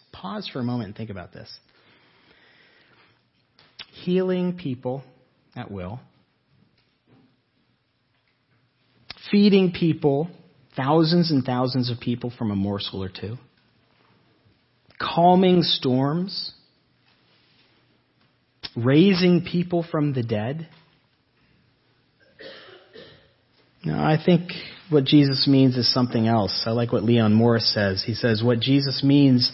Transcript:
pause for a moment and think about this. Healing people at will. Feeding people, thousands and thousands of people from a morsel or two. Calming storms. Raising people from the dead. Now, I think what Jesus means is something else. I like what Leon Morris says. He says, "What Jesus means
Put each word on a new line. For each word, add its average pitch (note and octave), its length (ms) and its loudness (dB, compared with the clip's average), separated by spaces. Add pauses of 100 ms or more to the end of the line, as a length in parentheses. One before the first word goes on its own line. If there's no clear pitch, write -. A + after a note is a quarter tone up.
(120)
pause G3 400 -14
for C#3 80 -10
a B2 40 -6
moment A#2+ 240 -6
and G2 100 -16
think G#2+ 120 -12
about F2+ 220 -14
this. - 180 -20 (2500)
Healing F3+ 540 -2
people C3 440 -8 (540)
at A#2 160 -14
will. G2 300 -12 (3250)
Feeding G3 400 4
people, D#3 560 0 (480)
thousands D#3+ 560 2
and C3 140 0
thousands B2+ 440 -2
of A#2+ 120 -8
people A#2+ 360 -6
from G#2+ 140 -4
a G2+ 40 -4
morsel G2+ 460 -6
or F#2+ 60 -8
two. G#2 300 -12 (1600)
Calming F3+ 640 4
storms. C#3+ 880 -4 (2250)
Raising F3 720 2
people F3 400 -4
from D3 220 -2
the B2+ 120 -4
dead. A#2 440 -6 (3250)
Now, D3+ 200 -4
I D#3 160 2
think F3 280 2 (400)
what C#3+ 160 2
Jesus C#3 420 4
means C3+ 300 4
is A#2 160 -2
something A#2+ 340 0
else. A2 380 0
I A2+ 60 -2
like A#2 200 -2
what A#2+ 120 -2
Leon A2+ 300 4
Morris A2+ 400 4
says. G2 300 -2
He A#2 120 -6
says, A2+ 280 0
"What A#2+ 160 2
Jesus C3+ 440 -2
means C#3 500 4